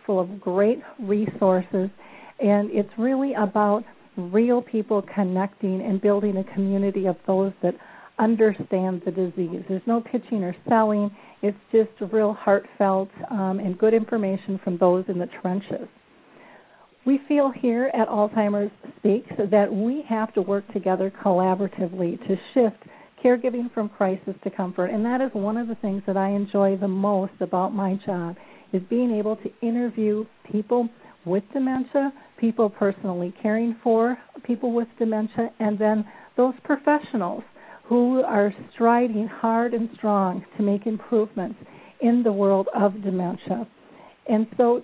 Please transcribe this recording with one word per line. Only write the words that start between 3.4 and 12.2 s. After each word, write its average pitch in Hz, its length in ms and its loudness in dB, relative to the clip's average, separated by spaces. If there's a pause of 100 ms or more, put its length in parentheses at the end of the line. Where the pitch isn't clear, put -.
real 226 460 2
people 214 420 -2 (100)
connecting 190 680 -2
and 196 180 -2
building 202 380 0
a 190 160 -8
community 196 500 0
of 180 120 0 (100)
those 190 260 2 (100)
that 180 120 0 (440)
understand 202 840 0
the 196 60 -4
disease. 180 580 -4
There's 190 180 -4
no 233 140 2
pitching 226 440 -4
or 180 100 -4 (140)
selling. 208 420 2 (300)
It's 202 180 -2 (140)
just 220 400 0
real 214 220 2